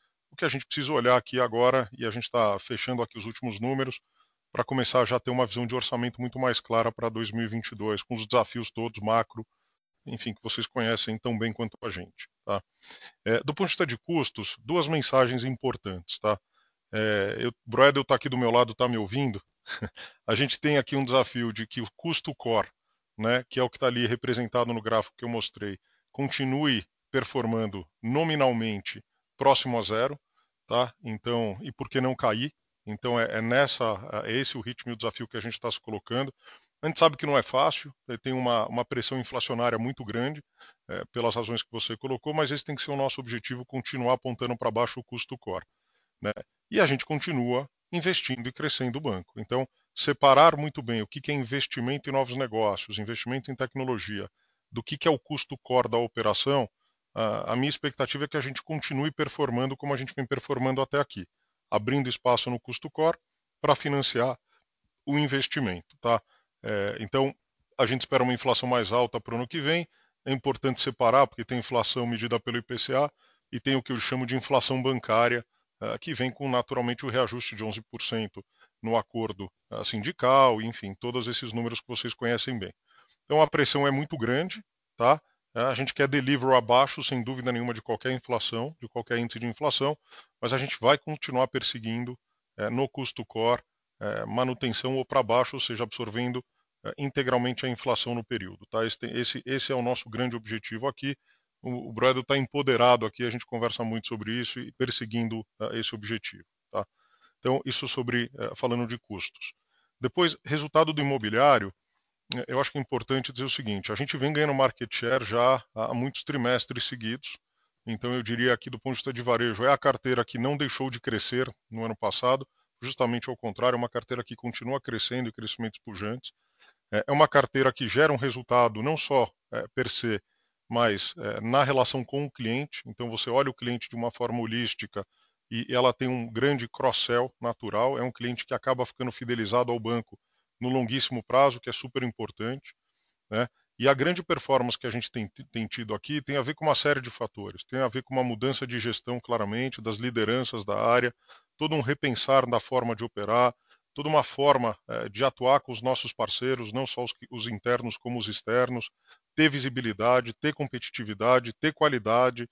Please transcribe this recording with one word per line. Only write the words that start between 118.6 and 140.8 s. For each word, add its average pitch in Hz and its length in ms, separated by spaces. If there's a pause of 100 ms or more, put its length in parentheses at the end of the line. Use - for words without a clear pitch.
do 120 100
ponto 131 140
de 117 60
vista 135 140
de 120 80
varejo, 117 420
é 135 80
a 139 60
carteira 127 480
que - 120
não 135 200
deixou 135 320
de 117 100
crescer 123 500 (200)
no 113 140
ano 113 120
passado, 127 520 (340)
justamente 120 480
ao 123 80
contrário, 120 380
é - 20
uma 120 120
carteira 120 340
que - 120
continua 123 460
crescendo 123 480
e 107 40
crescimentos 110 460
pujantes. 107 520 (600)
É, 107 160
é 139 40
uma 147 160
carteira 131 460
que 131 140
gera 147 240
um 139 60
resultado 120 640
não 151 160
só, 131 320 (220)
é, 117 140 (100)
per 131 140
se, 110 300 (500)
mas, 117 480
é, 107 240
na 123 220
relação 131 420
com 143 200
o 139 60
cliente. 123 540
Então, 120 240
você 113 200
olha 135 200
o 131 40
cliente 120 360
de - 60
uma 117 140
forma 120 300
holística 113 640 (460)
e 117 180
ela 123 240
tem 131 140
um 120 240
grande 120 360
cross-sell 123 720
natural. 117 600
É - 20
um 123 100
cliente 120 340
que - 80
acaba 123 320
ficando 123 260
fidelizado 117 600
ao 120 80
banco 113 380 (460)
no 127 60
longuíssimo 127 520